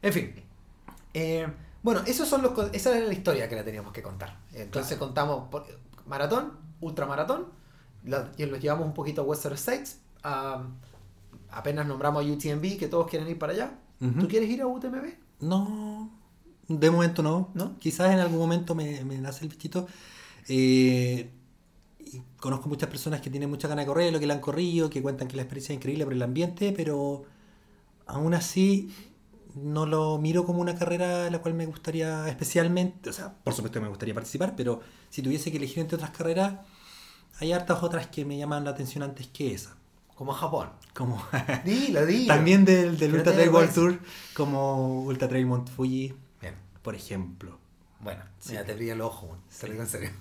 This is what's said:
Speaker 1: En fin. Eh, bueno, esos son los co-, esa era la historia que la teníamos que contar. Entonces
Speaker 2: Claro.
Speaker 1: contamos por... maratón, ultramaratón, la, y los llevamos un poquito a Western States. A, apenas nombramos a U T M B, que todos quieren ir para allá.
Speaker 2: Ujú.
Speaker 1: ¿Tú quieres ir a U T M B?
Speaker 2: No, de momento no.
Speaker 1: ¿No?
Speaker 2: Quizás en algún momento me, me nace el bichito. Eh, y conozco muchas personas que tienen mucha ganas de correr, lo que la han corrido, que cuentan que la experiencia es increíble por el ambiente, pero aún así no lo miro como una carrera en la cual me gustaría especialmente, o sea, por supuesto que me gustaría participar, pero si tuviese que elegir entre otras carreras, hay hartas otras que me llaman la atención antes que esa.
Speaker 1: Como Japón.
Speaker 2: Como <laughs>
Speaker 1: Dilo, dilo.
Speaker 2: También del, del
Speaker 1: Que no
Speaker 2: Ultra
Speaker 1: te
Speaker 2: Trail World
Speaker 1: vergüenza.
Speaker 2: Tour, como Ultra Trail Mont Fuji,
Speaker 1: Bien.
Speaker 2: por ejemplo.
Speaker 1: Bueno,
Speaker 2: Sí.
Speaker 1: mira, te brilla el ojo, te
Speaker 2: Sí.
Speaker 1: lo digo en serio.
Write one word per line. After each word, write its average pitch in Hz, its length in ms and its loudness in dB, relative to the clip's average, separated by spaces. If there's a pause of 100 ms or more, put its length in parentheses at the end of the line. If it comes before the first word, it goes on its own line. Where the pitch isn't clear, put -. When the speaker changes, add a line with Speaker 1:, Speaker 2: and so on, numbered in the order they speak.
Speaker 1:
En 202 100 2
fin. - 220 -2 (800)
Eh, 160 320 -2 (360)
bueno, 214 240 2
esos 254 220 0
son 277 140 2
los 254 100 4
co-, 208 200 -2
esa 233 240 2
era 226 100 0
la 208 60 0
historia 139 360 0
que 117 80 -6
la 110 80 -6
teníamos 107 280 -8
que 110 100 -12
contar. 95 360 -12 (140)
Entonces 135 460 -6
Speaker 2:
Claro. 143 80 -4
Speaker 1:
contamos 135 440 -2
por... 147 160 -10 (400)
maratón, 151 460 0 (280)
ultramaratón, 160 680 -2 (580)
la, 127 320 -4
y 151 100 -4
los 135 140 -6
llevamos 151 260 0
un 147 80 -4
poquito 151 280 -4
a - 20 0
Western 143 300 -2
States. 269 460 -6 (220)
A, 135 400 -6 (880)
apenas 147 360 -4
nombramos 143 380 0
a - 40 0
U 147 100 0
T 147 120 -4
M 147 100 -2
B, 190 160 -2
que 165 120 -4
todos 170 200 2
quieren 160 200 -4
ir 165 100 -6
para 160 140 -2
allá. 233 260 -4 (220)
Speaker 2:
Ujú. 127 200 0
Speaker 1:
¿Tú 185 80 4
quieres 220 220 2
ir 262 120 -2
a 262 40 0
U 254 140 -4
T 262 80 -8
M 262 120 -6
B? 330 180 -12 (220)
Speaker 2:
No, 214 720 -2 (580)
de 156 220 6
momento 170 320 4
no. 165 320 0
Speaker 1:
¿No? 190 240 -4
Speaker 2:
Quizás 180 340 2
en 190 80 6
algún 170 180 2
momento 170 360 2
me, 147 300 -4
me 135 140 -6
nace 131 260 -8
el 151 60 -6
bichito. 180 360 -6 (640)
Eh, 127 840 4 (680)
y - 240 -16 (180)
conozco 135 280 -4
muchas 147 200 -4
personas 143 320 -4
que 135 100 -8
tienen 143 200 -4
mucha 143 180 -4
ganas 147 160 -2
de - 20 -2
correr, 165 260 4
lo 160 60 2
que 147 80 0
la 147 80 2
han 139 60 -2
corrido, 160 500 0
que 139 120 -4
cuentan 131 260 -4
que 131 80 -8
la 135 60 -4
experiencia 131 300 -8
es 139 60 -4
increíble 143 260 -2
por 135 80 -2
el 127 100 0
ambiente, 170 540 0
pero 143 480 -2 (840)
aún 156 280 0
así 190 580 4 (640)
no 147 320 -2
lo 156 320 2
miro 165 260 2
como 175 160 0
una 175 160 0
carrera 175 500 0
en 175 60 -2
la 170 80 -2
cual 165 140 -2
me 165 120 -2
gustaría 160 640 -4
especialmente, 175 840 0
o - 20 -10
sea, - 220 -12 (100)
por 127 80 0
supuesto 110 260 -4
que 110 60 -2
me 104 40 -4
gustaría 104 260 -6
participar, 151 420 -4
pero 120 240 -2 (280)
si - 140 -8
tuviese 147 280 -2
que 151 80 -4
elegir 143 220 -4
entre 160 160 -2
otras 156 140 -6
carreras, 180 440 0 (840)
hay 160 140 0
hartas 175 300 0
otras 170 260 -2
que 147 160 -6
me 143 140 -4
llaman 147 260 -4
la 143 60 -2
atención 139 340 -6
antes 135 240 -10
que 127 260 -4
esa. - 220 -12 (380)
Speaker 1:
Como 135 180 -6
Japón. 143 380 -2 (240)
Speaker 2:
Como 123 280 -4 (220)
<laughs> 131 200 -2
Speaker 1:
Dilo, 202 420 2
dilo. 214 280 6
Speaker 2:
También 180 300 10
del, 180 340 8
del - 0 -
Speaker 1:
Que 151 100 4
no 151 100 2
Speaker 2:
Ultra 156 140 6
Speaker 1:
te - 60 6
Speaker 2:
Trail 170 120 8
World 165 240 10
Speaker 1:
vergüenza. 175 240 6
Speaker 2:
Tour, - 100 -14 (260)
como 135 720 0
Ultra 131 240 0
Trail 127 180 2
Mont 123 220 0
Fuji, 131 460 -2 (260)
Speaker 1:
Bien. 98 140 -10 (280)
Speaker 2:
por 110 120 -8
ejemplo. 90 640 -10 (420)
Speaker 1:
Bueno, 98 220 -10 (160)
Speaker 2:
Sí. - 140 -14
Speaker 1:
mira, 104 120 -8
te 104 100 -8
brilla 113 200 -6
el 113 60 -6
ojo, 95 360 -8 (120)
te - 60 -20
Speaker 2:
Sí. - 120 -12
Speaker 1:
lo 107 60 -10
digo 113 120 -8
en 107 40 -8
serio. - 220 -8 (100)